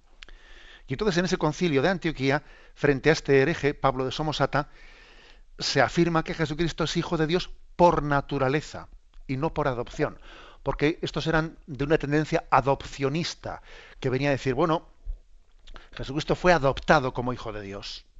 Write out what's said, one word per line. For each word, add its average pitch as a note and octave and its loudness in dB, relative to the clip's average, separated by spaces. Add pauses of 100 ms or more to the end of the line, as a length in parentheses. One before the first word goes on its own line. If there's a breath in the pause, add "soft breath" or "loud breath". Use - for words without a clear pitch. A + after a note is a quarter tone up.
(880 loud breath)
Y C3 -6
entonces F3 0
en F#3 4
ese F3 0
concilio D3+ 2
de E3 4
Antioquía, C#3+ 0 (320 soft breath)
frente C#3+ 2
a D#3+ 8
este C#3 4
hereje, D3 0
Pablo C3 0
de B2 -4
Samosata, D3 -2 (880 loud breath)
se - 0
afirma E3 2
que F3 -8
Jesucristo D#3 -2
es E3 -4
hijo E3+ -2
de D#3+ 2
Dios E3+ -2 (260)
por D#3+ 6
naturaleza C#3+ 0 (380)
y C3 -4
no D#3 -2
por D3 0
adopción, A#2+ -4 (420 loud breath)
porque C#3+ 0
estos D3 -6
eran D#3+ 0
de C#3 -6
una D3+ 2
tendencia D3+ 0
adopcionista, C3+ -2 (360 loud breath)
que C3+ -2
venía C3 0
a C#3 2
decir, C3 0
bueno, E3 0 (1080 loud breath)
Jesucristo C#3 -4
fue F3+ 4
adoptado C#3 2
como B2 -4
hijo A2+ -10
de G#2+ -8
Dios. G2+ -12 (140)